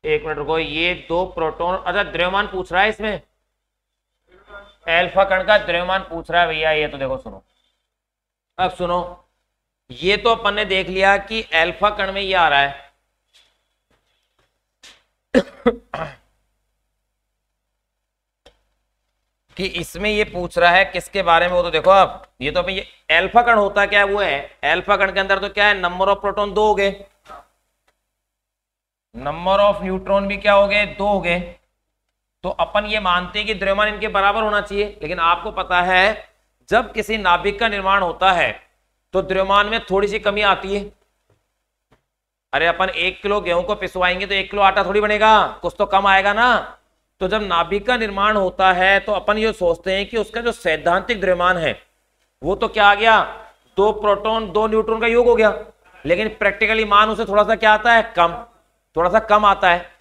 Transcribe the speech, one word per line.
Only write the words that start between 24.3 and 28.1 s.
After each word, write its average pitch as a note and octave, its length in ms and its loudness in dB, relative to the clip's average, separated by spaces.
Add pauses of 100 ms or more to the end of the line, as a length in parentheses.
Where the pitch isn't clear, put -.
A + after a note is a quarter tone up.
अल्फा F3+ 300 0
कण F#3+ 160 -2
के G3 80 -2
अंदर G3 180 0
तो G3 120 -6
क्या G#3 160 0
है, G#3 100 4
number F3+ 320 -2
of G3 120 0
proton G3+ 340 -4
दो G#3+ 120 2
हो G#3+ 80 2
गए, G3 160 0 (2250)